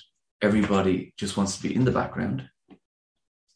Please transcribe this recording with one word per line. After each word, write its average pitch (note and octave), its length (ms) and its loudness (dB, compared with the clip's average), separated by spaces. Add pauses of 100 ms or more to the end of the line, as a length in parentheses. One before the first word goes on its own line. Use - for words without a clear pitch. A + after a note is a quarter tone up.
(420)
everybody G2 760 2
just G2+ 200 -6
wants G2 180 0
to - 100 -14
be - 80 -2
in B2+ 120 2
the B2 60 2
background, - 580 -4 (1080)